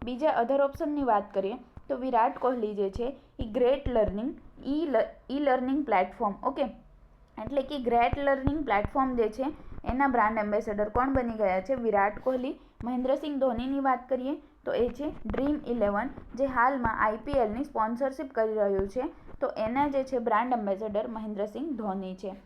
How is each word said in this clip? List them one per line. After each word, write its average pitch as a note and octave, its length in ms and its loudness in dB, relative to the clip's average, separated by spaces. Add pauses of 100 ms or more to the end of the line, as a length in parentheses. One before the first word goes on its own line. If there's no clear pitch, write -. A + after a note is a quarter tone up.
બીજા B3 260 0 (120)
other C#4 200 2
ઓપ્શનની C#4+ 420 0
વાત G#3 300 2
કરીએ G3 240 -2 (320)
તો C#4 60 0
વિરાટ B3+ 420 2
કોહલી A#3+ 360 0
જે G3 160 0
છે - 260 -6 (240)
એ A#3 60 -4
ગ્રેટ B3 440 2
લર્નિંગ, A3+ 460 0 (300)
ઈ D4+ 200 0
લ-, B3 260 2 (180)
ઈ C4+ 100 -2
લર્નિંગ C4+ 460 2
પ્લેટફોર્મ, G3+ 480 0 (100)
ઓકે, C#4 180 -2 (760)
એટલે B3 240 -2
કે C#4 180 -6
ગ્રેટ A#3+ 380 4
લર્નિંગ C#4 460 2
પ્લેટફોર્મ B3+ 520 2
જે A3+ 140 2
છે C4 160 -4 (400)
એના C4+ 220 2
બ્રાન્ડ A3+ 300 2
એમ્બેસેડર G#3 520 0
કોણ C4 240 2
બની A#3 240 0
ગયા F#3+ 240 2
છે? C4 140 0
વિરાટ G#3 440 2
કોહલી. C4 400 -2 (240)
મહેન્દ્રસિંહ C4 560 -2
ધોનીની C4 400 0
વાત C4 300 0
કરીએ C4 240 -2 (320)
તો - 80 -2
એ A#3 160 2
છે D4 240 -6 (120)
ડ્રીમ C#4 420 0
ઇલેવન, A3+ 420 0 (260)
જે B3+ 100 2
હાલમાં B3 580 2
આઈ G#3+ 140 2
પી C#4 140 -8
એલની A#3+ 320 2
સ્પોન્સરશિપ C4+ 680 -2
કરી A3 220 2
રહ્યું G3+ 340 2
છે, B3+ 160 -4 (360)
તો C4 80 0 (100)
એના A#3+ 300 2
જે C4+ 160 0
છે C4 160 -2
બ્રાન્ડ A#3 340 2
એમ્બેસેડર G#3 540 -2
મહેન્દ્રસિંહ A3 640 -6
ધોની G3 440 -4
છે. F#3+ 200 -10 (100)